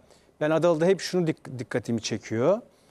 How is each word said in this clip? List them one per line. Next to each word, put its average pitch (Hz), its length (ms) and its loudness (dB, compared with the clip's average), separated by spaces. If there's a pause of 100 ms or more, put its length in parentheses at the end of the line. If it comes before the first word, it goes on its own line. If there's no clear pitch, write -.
(400)
ben 151 100 0
Adalı'da 160 360 2
hep 190 140 4
şunu 180 260 -2
dik-, 139 320 -6
dikkatimi 120 440 -4
çekiyor. 123 580 0 (300)